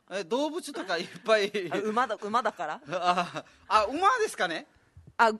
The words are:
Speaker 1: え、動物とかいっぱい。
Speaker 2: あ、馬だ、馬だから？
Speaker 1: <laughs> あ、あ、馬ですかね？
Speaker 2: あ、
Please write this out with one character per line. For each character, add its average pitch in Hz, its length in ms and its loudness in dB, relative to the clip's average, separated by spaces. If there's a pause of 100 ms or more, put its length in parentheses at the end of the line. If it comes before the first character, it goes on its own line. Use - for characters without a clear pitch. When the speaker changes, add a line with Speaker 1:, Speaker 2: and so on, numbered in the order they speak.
Speaker 1:
え、 196 140 -6
動 262 260 -2
物 302 240 -10
と 330 120 -10
か 180 120 -2
い 170 60 -4
っ 170 40 -14 (160)
ぱ 220 140 4
い。 202 140 0 (200)
Speaker 2:
あ、 180 80 -2
馬 214 280 0
だ、 - 140 -6
馬 214 200 0
だ 220 100 -2
か 175 140 -8
ら？ 160 160 -8
Speaker 1:
<laughs> 139 80 -18
あ、 175 540 0 (240)
あ、 208 180 6
馬 359 340 2
で 427 80 0
す - 100 -12
か 196 100 2
ね？ 170 180 -6 (520)
Speaker 2:
あ、 226 220 6